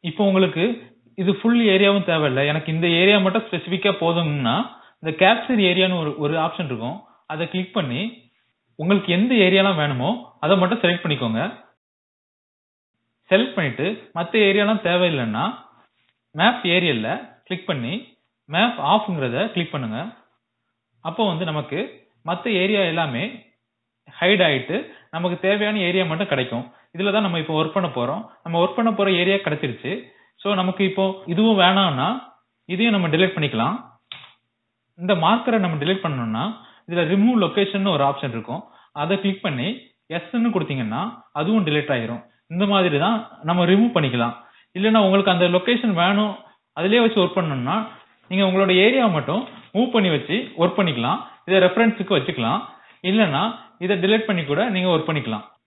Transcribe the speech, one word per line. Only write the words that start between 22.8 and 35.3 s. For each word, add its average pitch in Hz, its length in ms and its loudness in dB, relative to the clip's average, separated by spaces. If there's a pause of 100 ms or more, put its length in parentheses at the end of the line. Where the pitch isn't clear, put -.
எல்லாமே 156 320 -2 (960)
hide 185 260 4
ஆயிட்டு 147 300 0 (340)
நமக்கு 175 260 -4 (100)
தேவையான 208 320 0 (100)
area 185 220 0
மட்டும் 175 220 -4
கிடைக்கும். 127 400 -4 (220)
இதுல 190 180 -2
தான் 214 140 2
நம்ம 170 160 -2
இப்போ 156 180 -4
ஒர்க் 156 160 -2
பண்ண 180 200 0
போறோம். 135 260 -2 (220)
நம்ம 170 180 -2
ஒர்க் 185 160 0
பண்ண 226 140 2
போற 202 160 0 (120)
area 190 160 2
கிடைச்சிருச்சு. 151 560 -4 (500)
So, 202 120 -2
நமக்கு 185 300 0
இப்போ 190 380 -2 (100)
இதுவும் 214 260 4
வேணாம்னா 180 480 4 (680)
இதையும் 214 240 0
நம்ம 175 180 0
delete 185 220 2
பண்ணிக்கலாம். 139 400 -2 (1300)
இந்த 190 120 2 (100)
மார்க்கரை 233 400 2